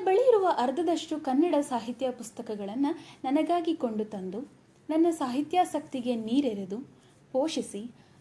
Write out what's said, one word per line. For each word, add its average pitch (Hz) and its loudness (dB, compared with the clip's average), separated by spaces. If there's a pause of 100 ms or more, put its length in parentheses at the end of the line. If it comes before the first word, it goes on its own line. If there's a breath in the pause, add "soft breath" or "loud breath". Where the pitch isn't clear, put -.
ಬಳಿ 427 6
ಇರುವ 403 6 (100)
ಅರ್ಧದಷ್ಟು 311 0
ಕನ್ನಡ 302 2
ಸಾಹಿತ್ಯ 247 -4
ಪುಸ್ತಕಗಳನ್ನ 226 -6 (380 loud breath)
ನನಗಾಗಿ 320 0
ಕೊಂಡು 220 -4
ತಂದು, 196 -8 (480)
ನನ್ನ 320 4
ಸಾಹಿತ್ಯಾಸಕ್ತಿಗೆ 285 0
ನೀರೆರೆದು, 220 0 (520 soft breath)
ಪೋಷಿಸಿ, 247 -2 (300 soft breath)